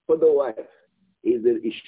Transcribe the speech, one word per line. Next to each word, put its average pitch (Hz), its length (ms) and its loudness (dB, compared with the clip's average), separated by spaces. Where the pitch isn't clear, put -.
for 160 100 0
the 160 160 4
wife 135 240 0
is - 200 0
that 117 180 2
it 110 120 -6